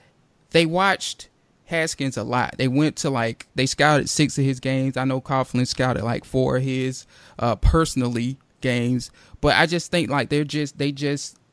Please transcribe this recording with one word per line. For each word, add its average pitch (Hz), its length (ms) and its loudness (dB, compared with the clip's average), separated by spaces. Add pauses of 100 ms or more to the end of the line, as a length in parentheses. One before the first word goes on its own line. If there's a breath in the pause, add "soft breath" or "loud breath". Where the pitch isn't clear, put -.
(520 soft breath)
they 165 140 6
watched 180 640 -2 (380)
Haskins 160 500 -4
a 107 80 -4
lot. 120 340 -2
They 127 120 0
went 143 280 2
to, 151 120 -2
like, 120 460 -4
they 131 100 2
scouted 143 440 2
six 147 280 2
of 139 80 2
his 131 160 -2
games. 131 340 -2
I 127 80 -2
know 131 160 -2
Coughlin 127 480 0
scouted, 127 360 0
like, 117 200 -4
four 131 340 0
of 131 60 0
his, 131 420 -4 (320 soft breath)
uh, 117 200 0
personally 127 800 2 (240)
games, 120 500 0 (300 soft breath)
but - 140 4
I 151 100 6
just 170 260 -4
think, 170 180 0
like, 135 200 -2
they're 147 160 0
just, 143 320 -6
they 143 160 -2
just 143 440 -6 (160)